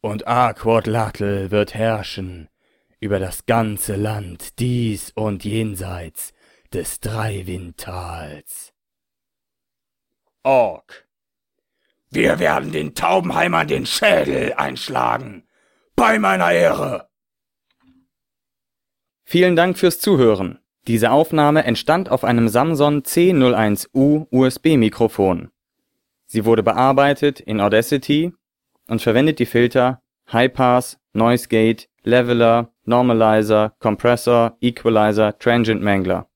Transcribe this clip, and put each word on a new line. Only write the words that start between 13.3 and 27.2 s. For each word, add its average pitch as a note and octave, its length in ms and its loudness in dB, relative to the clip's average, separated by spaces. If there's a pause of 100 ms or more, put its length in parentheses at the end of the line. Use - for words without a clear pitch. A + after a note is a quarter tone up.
den C#3 200 -4
Schädel C#3+ 680 -2
einschlagen. B2 920 -6 (480)
Bei A3 240 2
meiner F#3+ 320 0
Ehre. - 580 0 (2250)
Vielen F3+ 320 2
Dank F3 240 2
fürs F3 180 2
Zuhören. A2 600 2 (280)
Diese A#2 240 2
Aufnahme D3+ 520 2
entstand D3+ 460 -2
auf - 140 0
einem A#2 260 2
Samson D3 540 0
C F3+ 300 2
null B2+ 220 4
eins G#2 380 0
U D3 380 2
U-S-B-Mikrofon. A2+ 1160 0 (760)
Sie G#2+ 200 -4
wurde A2+ 160 4
bearbeitet C3+ 800 2